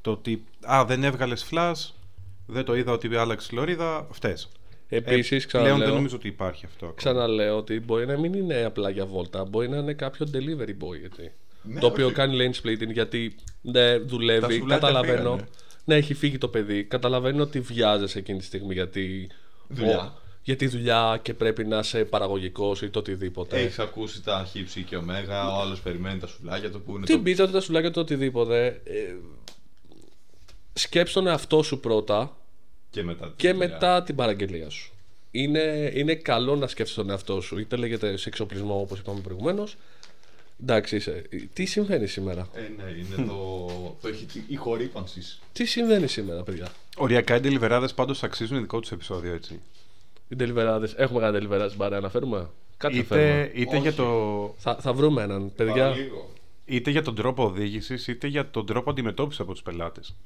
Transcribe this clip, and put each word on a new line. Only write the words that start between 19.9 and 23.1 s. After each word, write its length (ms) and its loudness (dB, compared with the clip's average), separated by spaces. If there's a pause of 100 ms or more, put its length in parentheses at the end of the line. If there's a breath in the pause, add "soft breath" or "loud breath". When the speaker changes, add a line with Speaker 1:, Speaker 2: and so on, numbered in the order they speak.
Speaker 2:
ο-, 160 -10 (240 soft breath)
γιατί 240 0
δουλειά 540 2
και 120 -4
πρέπει 320 6
να 120 2
είσαι 280 2
παραγωγικός 760 0
ή 80 -4
το 100 0
οτιδήποτε. 600 -2